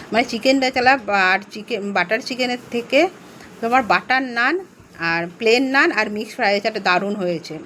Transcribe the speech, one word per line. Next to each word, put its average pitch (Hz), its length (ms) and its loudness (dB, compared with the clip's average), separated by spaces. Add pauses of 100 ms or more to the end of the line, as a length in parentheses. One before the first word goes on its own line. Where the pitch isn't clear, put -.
(120)
মানে 240 140 2
চিকেন 262 340 0
রেজালা 262 380 2
বা-, 202 340 0
আর 190 80 2 (120)
চিকেন, 208 400 -8
বাটার 190 280 0
চিকেনের 247 420 -4 (100)
থেকে 254 360 2 (540)
তোমার 247 220 2
বাটার 254 400 0
নান 254 360 0 (400)
আর 165 280 -2 (100)
প্লেন 233 260 4
নান 277 280 4
আর 214 180 0
মিক্সড 214 260 -8
ফ্রাইড 202 280 0
রাইসটা 220 160 -2
দারুণ 196 360 0
হয়েছে। 170 500 -4